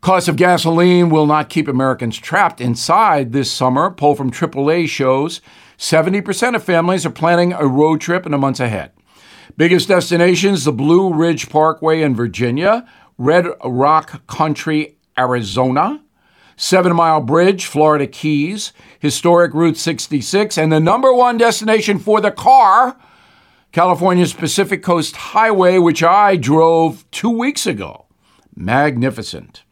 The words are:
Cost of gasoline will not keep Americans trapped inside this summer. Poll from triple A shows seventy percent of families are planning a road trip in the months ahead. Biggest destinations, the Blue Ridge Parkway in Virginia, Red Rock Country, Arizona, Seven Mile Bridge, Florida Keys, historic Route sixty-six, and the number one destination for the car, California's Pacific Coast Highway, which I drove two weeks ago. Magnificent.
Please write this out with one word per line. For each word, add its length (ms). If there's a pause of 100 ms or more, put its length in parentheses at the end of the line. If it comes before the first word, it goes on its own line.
Cost 280
of 80
gasoline 720
will 160
not 240
keep 180
Americans 480
trapped 420
inside 760
this 200
summer. 380
Poll 240
from 160
triple 400
A 160
shows 560 (340)
seventy 460
percent 340
of 60
families 420
are 60
planning 420
a 140
road 340
trip 240
in 80
the 60
months 220
ahead. 320 (680)
Biggest 300
destinations, 760
the 80
Blue 400
Ridge 380
Parkway 500
in 140
Virginia, 720 (320)
Red 280 (160)
Rock 640
Country, 720 (220)
Arizona, 840 (540)
Seven 400
Mile 240
Bridge, 460
Florida 400
Keys, 680 (260)
historic 540
Route 240
sixty-six, 800
and 160
the 80
number 320
one 240
destination 600
for 240
the 80
car, 680 (760)
California's 600
Pacific 500
Coast 320
Highway, 640
which 260
I 340
drove 720
two 180
weeks 380
ago. 400 (500)
Magnificent. 1160